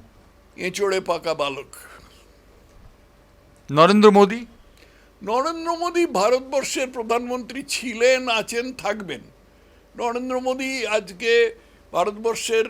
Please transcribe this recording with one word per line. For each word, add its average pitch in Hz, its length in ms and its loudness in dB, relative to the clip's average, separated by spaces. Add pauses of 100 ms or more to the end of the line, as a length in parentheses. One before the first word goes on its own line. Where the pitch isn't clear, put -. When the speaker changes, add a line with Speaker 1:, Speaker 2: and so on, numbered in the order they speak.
(580)
Speaker 1:
এঁচোড়ে 190 420 -2
পাকা 170 340 -4
বালক। 143 420 -6 (2000)
Speaker 2:
নরেন্দ্র 202 400 8
মোদী। 202 340 4 (800)
Speaker 1:
নরেন্দ্র 330 520 -4
মোদী 339 300 0
ভারতবর্ষের 262 840 -2
প্রধানমন্ত্রী 247 800 -6
ছিলেন, 254 600 0
আছেন, 233 440 -4
থাকবেন। 190 480 -8 (760)
নরেন্দ্র 247 420 -4
মোদী 262 460 -4
আজকে 220 680 0 (360)
ভারতবর্ষের 220 800 0